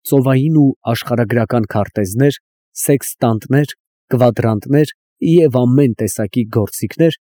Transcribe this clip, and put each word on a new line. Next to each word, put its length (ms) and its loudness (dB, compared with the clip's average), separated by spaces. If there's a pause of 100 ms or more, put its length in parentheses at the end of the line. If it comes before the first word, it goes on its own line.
ծովային 560 0
ու 140 4 (120)
աշխարհագրական 840 -2
քարտեզներ, 720 -2 (360)
սեքստանտներ, 1000 -2 (340)
կվադրանտներ 840 0 (300)
և 340 4
ամեն 380 2
տեսակի 520 -4
գործիքներ 760 -2